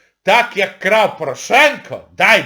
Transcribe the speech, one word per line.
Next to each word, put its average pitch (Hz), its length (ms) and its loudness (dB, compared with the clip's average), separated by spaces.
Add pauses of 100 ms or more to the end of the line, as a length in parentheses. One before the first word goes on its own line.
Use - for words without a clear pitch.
(240)
так, 196 340 0
як 190 220 -4
крав 202 380 0
Порошенко, 151 960 -2
дай 190 320 2